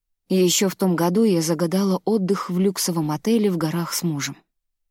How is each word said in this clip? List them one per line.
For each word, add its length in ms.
Еще 400
в 80
том 200
году 280
я 160
загадала 640
отдых 460
в 80
люксовом 520
отеле 400
в 60
горах 360
с 100
мужем. 340